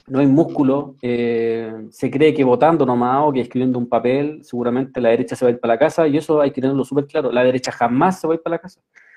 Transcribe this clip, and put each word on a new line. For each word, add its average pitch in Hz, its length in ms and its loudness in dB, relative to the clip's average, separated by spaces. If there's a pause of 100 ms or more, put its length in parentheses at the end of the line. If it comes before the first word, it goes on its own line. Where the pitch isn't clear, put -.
no 131 120 -2
hay 143 80 4
músculo, 139 720 2
eh, 113 880 -4
se - 200 -6
cree 135 240 4
que 139 100 0
votando 143 420 4
nomás 123 400 0
o 147 80 0
que 127 80 -2
escribiendo 127 380 -2
un 120 100 -6
papel, 135 540 -2
seguramente 123 580 -4
la 117 80 2
derecha 123 260 0
se - 80 -4
va 123 60 4
a 120 40 2
ir 120 60 -10
para 117 140 -2
la 113 60 0
casa, 156 280 2
y 143 80 0
eso 156 240 0
hay 143 120 0
que 135 100 -8
tenerlo 131 240 -2
súper 143 200 -4
claro, 143 260 -4
la 123 120 2
derecha 127 280 0
jamás 143 500 0
se 165 60 -4
va 160 60 0
a 165 40 -2
ir 165 40 -20
para 170 140 -6
la 170 40 -6
casa. - 220 -20 (360)